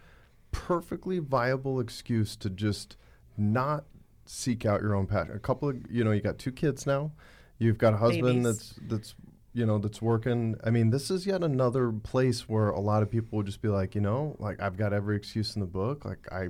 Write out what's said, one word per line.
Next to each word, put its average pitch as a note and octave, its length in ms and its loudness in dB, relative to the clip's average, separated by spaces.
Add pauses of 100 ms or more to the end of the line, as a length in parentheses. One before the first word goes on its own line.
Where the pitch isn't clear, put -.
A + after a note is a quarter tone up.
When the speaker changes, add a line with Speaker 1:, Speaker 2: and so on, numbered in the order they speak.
(520)
Speaker 1:
perfectly F3+ 680 -4
viable C3 600 0
excuse A2+ 560 -2
to - 160 -6
just G2+ 460 -4 (380)
not B2+ 500 0 (400)
seek - 400 -4
out G#2 160 2
your G#2 140 0
own G2 120 0
passion. F2+ 280 -2
A G2 40 -8
couple C3+ 300 -2
of, B2+ 80 -4 (120)
you A#2 140 0
know, G#2+ 80 4
you G#2 100 2
got G#2 160 -2
two - 140 -6
kids C#3 340 -4
now. C#3+ 260 0 (460)
You've A2 220 2
got A2 140 6
a G#2 40 2
husband B2 460 4
Speaker 2:
Babies. - 0 -
Speaker 1:
that's, - 440 -2
that's, A2 280 -6 (400)
you A#2+ 100 0
know, G#2+ 120 4
that's G#2 240 -4
working. A#2 600 2
I A2+ 80 2
mean, A#2 180 6
this C#3 220 0
is F#3 160 -2
yet F#3+ 160 0
another B2+ 480 2
place A#2 580 0
where A2 200 4
a F2 100 0
lot G#2 240 4
of G#2 80 -2
people A2+ 260 -2
will G#2 60 2
just G2 180 -8
be A2 60 0
like, G2 260 2
you G#2 80 0
know, B2+ 380 0
like, G2+ 200 -6
"I've G2 180 -2
got G2+ 160 0
every G#2 220 0
excuse G#2 400 -4
in G#2+ 40 -2
the G2 80 -2
book. G2 380 -2
Like, G2 260 -10
I, F#2 180 -4